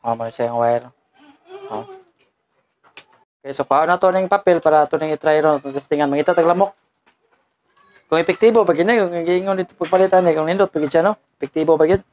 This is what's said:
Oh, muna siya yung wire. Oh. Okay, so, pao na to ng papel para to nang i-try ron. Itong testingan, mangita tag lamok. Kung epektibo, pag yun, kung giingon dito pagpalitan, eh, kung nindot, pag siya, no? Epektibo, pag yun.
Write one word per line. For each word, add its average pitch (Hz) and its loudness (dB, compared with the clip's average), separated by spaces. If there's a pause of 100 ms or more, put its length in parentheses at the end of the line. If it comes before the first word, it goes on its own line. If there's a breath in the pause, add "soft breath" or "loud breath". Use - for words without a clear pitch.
Oh, 117 -4
muna 117 -6
siya 117 -6
yung 117 -4
wire. 120 -2 (800)
Oh. - -12 (1500)
Okay, 139 -14
so, 143 -6
pao 151 0
na 175 2
to 185 0
ng 190 -2
papel 185 0
para 156 2
to 151 -4
nang 156 -4
i-try 151 0
ron. 151 0
Itong 139 -8
testingan, 147 -2
mangita 151 0
tag 170 2
lamok. 180 0 (1400)
Kung 160 0
epektibo, 208 2
pag 170 2
yun, 175 0
kung 175 -2
giingon 185 -2
dito 185 -6
pagpalitan, 185 2
eh, 160 2
kung 156 -2
nindot, 196 0
pag 151 -4
siya, 165 2
no? 202 0 (240)
Epektibo, 156 0
pag 160 4
yun. 190 -4